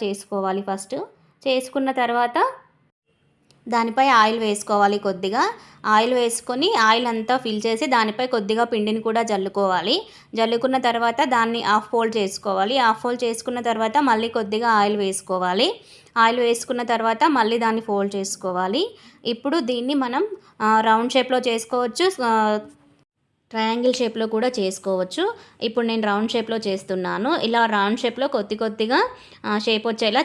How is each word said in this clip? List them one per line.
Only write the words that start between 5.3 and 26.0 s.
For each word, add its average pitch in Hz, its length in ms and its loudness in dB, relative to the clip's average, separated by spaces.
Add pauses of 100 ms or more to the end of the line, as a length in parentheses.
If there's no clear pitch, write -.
ఆయిల్ 226 280 4
వేసుకొని 247 600 0
ఆయిల్ 226 320 4
అంతా 226 300 0
ఫిల్ 220 300 -4
చేసి 226 200 0
దానిపై 233 400 0
కొద్దిగా 226 380 0
పిండిని 220 360 -2
కూడా 226 220 0
జల్లుకోవాలి. 196 840 0 (280)
జల్లుకున్న 233 440 0
తర్వాత 233 460 0
దాన్ని 233 380 0
హాఫ్ 214 280 0
ఫోల్డ్ 226 260 0
చేసుకోవాలి. 196 600 0
హాఫ్ 226 240 2
ఫోల్డ్ 247 220 -4
చేసుకున్న 233 360 -4
తర్వాత 220 380 0
మళ్ళీ 233 300 2
కొద్దిగా 226 400 -2
ఆయిల్ 208 280 4
వేసుకోవాలి. 190 840 -2 (360)
ఆయిల్ 233 240 4
వేసుకున్న 240 420 0
తర్వాత 226 440 0
మళ్ళీ 233 320 2
దాన్ని 226 220 0
ఫోల్డ్ 202 360 -2
చేసుకోవాలి. 196 800 -4 (280)
ఇప్పుడు 269 360 -2
దీన్ని 247 340 -2
మనం, 277 340 -2 (320)
ఆ, 220 200 4
రౌండ్ 226 320 2
షేప్‌లో 254 260 2
చేసుకోవచ్చు, 247 720 0 (120)
ఆ, 214 380 2 (880)
ట్రయాంగిల్ 233 440 0
షేప్‌లో 226 320 -2
కూడా 220 220 0 (100)
చేసుకోవచ్చు. 190 760 -2 (280)
ఇప్పుడు 233 240 -2
నేను 226 160 -2